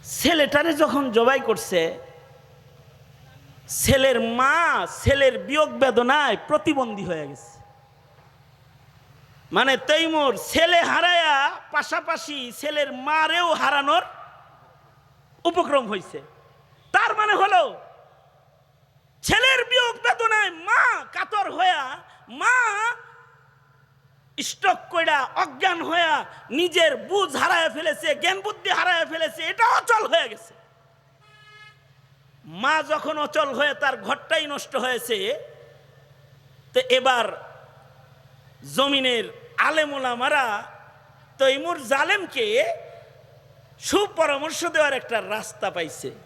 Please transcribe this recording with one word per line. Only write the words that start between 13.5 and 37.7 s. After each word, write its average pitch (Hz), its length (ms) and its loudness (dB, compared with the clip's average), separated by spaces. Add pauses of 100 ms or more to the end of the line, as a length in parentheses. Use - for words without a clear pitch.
হারানোর 285 480 2 (1400)
উপক্রম 285 460 0
হইছে। 165 320 -8 (680)
তার 427 240 2
মানে 427 180 2
হলো 359 460 2 (1400)
ছেলের 494 420 2
বিয়োগ 480 320 2
বেদনায় 427 540 2
মা 370 640 0
কাতর 381 400 -4
হইয়া, 311 460 0 (300)
মা 440 640 0 (1500)
স্ট্রোক - 360 -2 (120)
কইরা 320 440 0
অজ্ঞান 330 480 -2
হইয়া 311 420 0 (260)
নিজের 330 460 2
বুঝ 311 400 -2
হারায় 330 340 2
ফেলেছে, 302 440 -2
জ্ঞান 349 260 -2
বুদ্ধি 415 300 -6
হারায় 339 360 2
ফেলেছে, 320 360 -6
এটা 453 340 2
অচল 427 300 2
হয়ে 294 220 0
গেছে। - 260 -16 (1900)
মা 262 440 0
যখন 302 300 -4
অচল 294 360 -2
হয়ে 277 200 0
তার 277 220 -2
ঘরটাই 285 500 -4
নষ্ট 285 300 -8
হয়েছে, 233 580 -4 (1400)
তো 247 60 4
এবার 254 720 0 (1200)